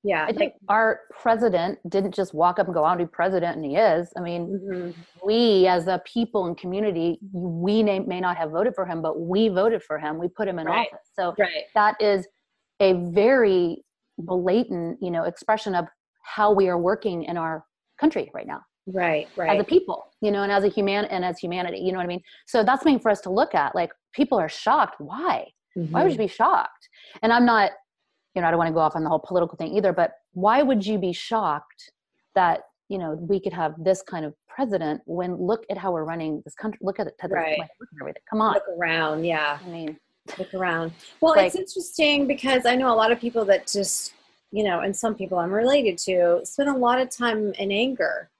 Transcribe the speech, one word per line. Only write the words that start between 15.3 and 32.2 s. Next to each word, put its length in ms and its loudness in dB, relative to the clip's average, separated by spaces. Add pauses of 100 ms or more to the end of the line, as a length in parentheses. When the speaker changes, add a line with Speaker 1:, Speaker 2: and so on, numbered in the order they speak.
Speaker 2:
of 120 -2 (360)
how 280 2
we 160 6
are 120 0
working 440 -2
in 140 -6
our 260 -6 (360)
country 340 0
right 140 -10
now. 140 -12 (260)
Speaker 1:
Right, 400 0 (100)
Speaker 2:
As 0 -
a 40 -6 (180)
Speaker 1:
right. 80 -2
Speaker 2:
people, 440 0 (100)
you 100 2
know, 100 0
and 100 0
as 120 4
a 40 4
human-, 380 0
and 180 -4
as 140 -4
humanity, 420 -6
you 120 -2
know 80 -4
what 60 -4
I 20 -6
mean? 160 -8 (240)
So 160 2
that's 180 2
something 180 4
for 120 2
us 100 0
to 80 -10
look 240 0
at. 220 0
Like, 160 -2 (220)
people 260 2
are 100 0
shocked. 500 0
Why? 520 -4 (240)
Why 260 -2
would 100 4
you 60 -4
Speaker 1:
Mm-hmm. 60 0
Speaker 2:
be 40 0
shocked? 600 0 (320)
And 100 4
I'm 140 6
not, 260 4 (640)
you 80 -2
know, 60 2
I 40 4
don't 60 2
wanna 140 2
go 80 2
off 160 2
on 80 -2
the 60 -4
whole 100 2
political 360 -2
thing 220 -8
either, 160 2
but 200 0 (200)
why 300 2
would 220 2
you 120 -2
be 160 -2
shocked 800 -6 (420)